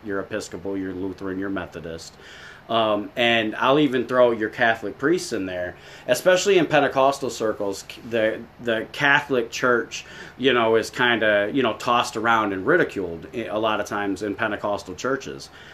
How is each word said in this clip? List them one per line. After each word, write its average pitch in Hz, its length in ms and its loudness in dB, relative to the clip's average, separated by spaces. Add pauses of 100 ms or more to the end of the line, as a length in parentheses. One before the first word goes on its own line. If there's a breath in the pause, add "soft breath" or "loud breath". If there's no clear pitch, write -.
your 98 160 -4
Episcopal, 98 560 -8
your 95 160 -4
Lutheran, 92 460 -6
your 98 100 -4
Methodist, 85 680 -8 (540 loud breath)
um, 107 480 0
and 117 400 2
I'll 135 240 4
even 127 260 0
throw 123 240 4
your 110 180 -2
Catholic 110 480 0
priests 170 360 0
in 95 140 -2
there, 90 280 -6 (320 loud breath)
especially 185 520 4
in 151 80 6
Pentecostal 135 600 2
circles. 104 560 -4 (240)
The, 110 320 0 (220)
the 113 300 -2
Catholic 139 580 2
Church, - 540 0 (340 loud breath)
you 127 140 4
know, 113 240 4
is 107 120 2
kinda, 107 640 2
you 135 100 2
know, 113 120 2
tossed 120 420 0
around 110 360 2
and 95 140 -4
ridiculed 95 680 0
i-, 113 120 -6
a 107 120 -4
lot 107 220 0
of 101 60 -6
times 101 360 -4
in 101 140 -4
Pentecostal 104 580 -4
churches 107 560 -6 (240 loud breath)